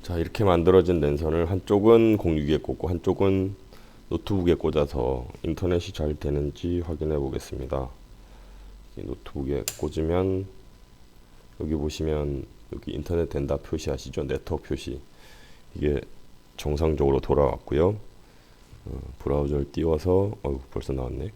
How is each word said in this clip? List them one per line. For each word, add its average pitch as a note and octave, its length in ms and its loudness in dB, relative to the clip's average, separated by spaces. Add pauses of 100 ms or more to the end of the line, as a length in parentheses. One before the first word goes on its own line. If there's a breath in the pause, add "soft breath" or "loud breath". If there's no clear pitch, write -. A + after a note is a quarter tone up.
자, E2+ 100 -4
이렇게 E2 280 0
만들어진 F2 560 6
랜선을 D#2 480 2
한쪽은 G#2+ 680 6
공유기에 D#2 440 2
꽂고 - 280 -4
한쪽은 F#2+ 720 0 (500 loud breath)
노트북에 F2 460 2
꽂아서 C#2 760 0 (160)
인터넷이 F2 480 -2
잘 D2+ 260 -4
되는지 D2 640 -2
확인해 D#2 380 -2
보겠습니다. C2 720 -4 (1040 soft breath)
이 G1+ 60 -10
노트북에 C2 640 -6 (120)
꽂으면 F2 680 -2 (1120 soft breath)
여기 D#2+ 160 -2
보시면 D2+ 680 -2 (260)
여기 - 220 -10
인터넷 E2 360 -2
된다 C#2+ 280 -2
표시 - 340 -6
아시죠? C2+ 320 -6
네트워크 C2+ 460 -6
표시. C#2+ 320 -6 (760 loud breath)
이게 D2 240 2 (560)
정상적으로 D2 640 2
돌아왔고요. C#2+ 680 2
어, - 1120 -12 (180)
브라우저를 C#2+ 540 0
띄워서, F2+ 580 2 (100)
어이구, C2+ 200 -4 (100)
벌써 - 220 -6
나왔네. C2 420 -6